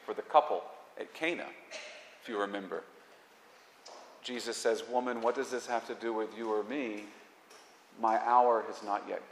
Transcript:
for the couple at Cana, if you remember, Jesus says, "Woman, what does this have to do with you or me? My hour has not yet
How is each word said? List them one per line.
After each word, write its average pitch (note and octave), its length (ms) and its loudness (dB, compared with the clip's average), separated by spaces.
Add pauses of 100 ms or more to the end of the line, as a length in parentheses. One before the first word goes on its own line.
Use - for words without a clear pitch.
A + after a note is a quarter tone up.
for A2 80 -6
the G#2 80 -6
couple - 420 4 (340)
at - 160 -12
Cana, D#3 340 -4 (760)
if - 60 -16
you G#2+ 120 -4
remember, G2 440 -4 (1400)
Jesus A#2 340 -6
says, A2+ 260 2
"Woman, A#2+ 380 0
what A#2+ 140 4
does B2+ 160 -2
this B2 160 -4
have A#2+ 200 -2
to B2 80 -6
do A2+ 180 -2
with G#2+ 220 -2
you A2+ 160 -4
or G#2+ 120 2
me? G#2+ 440 -6 (920)
My A2+ 260 6
hour A#2+ 380 8
has - 180 -10
not G#2 260 -2
yet F#2 140 -4 (100)